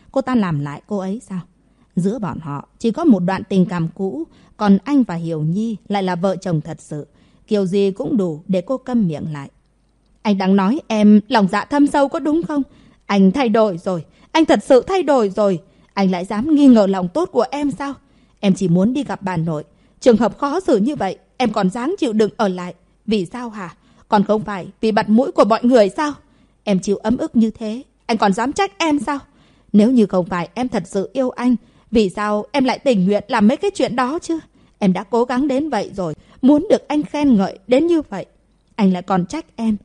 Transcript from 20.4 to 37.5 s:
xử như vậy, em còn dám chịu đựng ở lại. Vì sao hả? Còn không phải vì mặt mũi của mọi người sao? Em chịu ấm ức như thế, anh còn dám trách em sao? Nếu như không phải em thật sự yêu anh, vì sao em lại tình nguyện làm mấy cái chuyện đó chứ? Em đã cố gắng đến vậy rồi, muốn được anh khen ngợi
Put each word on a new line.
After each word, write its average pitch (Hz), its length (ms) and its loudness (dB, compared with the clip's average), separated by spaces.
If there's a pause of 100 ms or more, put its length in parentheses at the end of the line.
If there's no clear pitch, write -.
xử 330 160 0
như 247 200 -2
vậy, 190 220 -6 (180)
em 240 160 -2
còn 202 180 -2
dám 247 280 -6
chịu 254 140 -2
đựng 214 240 0
ở 214 120 0
lại. 180 260 -10 (320)
Vì 208 200 -2
sao 247 240 -12
hả? 202 240 -14 (340)
Còn 208 160 2
không 214 180 0
phải 196 240 -10 (140)
vì 220 120 0
mặt 214 160 0
mũi 247 240 2
của 285 120 4
mọi 214 200 0
người 240 240 6
sao? 302 240 -4 (520)
Em 196 140 0
chịu 196 180 -2
ấm 226 200 -2
ức 226 200 -6
như 226 140 4
thế, 220 320 -10 (240)
anh 233 120 -2
còn 208 140 2
dám 233 200 -4
trách 392 260 -4
em 311 200 0
sao? 285 200 -6 (540)
Nếu 208 180 6
như 233 160 4
không 185 200 -2
phải 180 280 -6
em 247 140 -4
thật 240 180 -4
sự - 260 -6
yêu 254 180 -2
anh, 247 260 0 (340)
vì 214 180 2
sao 208 440 -4
em 277 120 0
lại 233 140 -2
tình 202 280 2
nguyện 202 220 0
làm 220 200 4
mấy 277 80 2
cái 403 180 -2
chuyện 240 220 -2
đó 262 260 -2
chứ? 330 160 -4 (400)
Em 190 140 2
đã - 120 -6
cố 233 200 0
gắng 254 240 -2
đến 277 220 -2
vậy 208 240 -4
rồi, 175 200 -6 (280)
muốn 294 280 4
được - 180 2
anh 302 140 -2
khen 285 340 0
ngợi 190 300 0